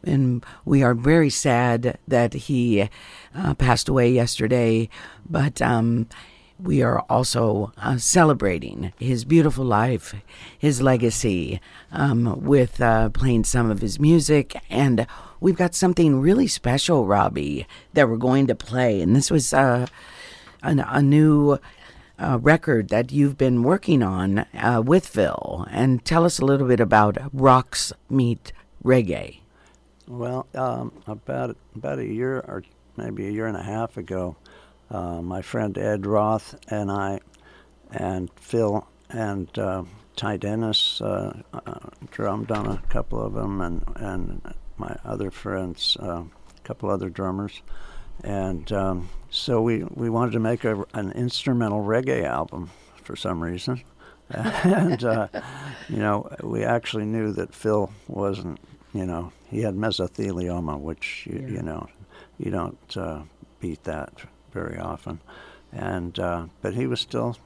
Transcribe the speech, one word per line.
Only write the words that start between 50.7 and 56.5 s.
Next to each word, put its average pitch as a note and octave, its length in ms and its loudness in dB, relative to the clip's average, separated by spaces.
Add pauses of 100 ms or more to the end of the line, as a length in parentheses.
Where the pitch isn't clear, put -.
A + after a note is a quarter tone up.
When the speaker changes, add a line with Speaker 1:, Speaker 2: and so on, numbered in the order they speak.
Speaker 2:
an G2+ 200 -6
instrumental A#2+ 720 -2
reggae B2 400 0
album D#2 460 -6 (340)
for - 120 -14
some F2+ 260 -6
reason. F#2 400 -6 (260)
<laughs> - 220 -20
And, F3+ 720 0
uh, G#2+ 240 0 (640)
you G#2+ 80 -6
know, G#2 320 -2 (140)
we A2 200 -4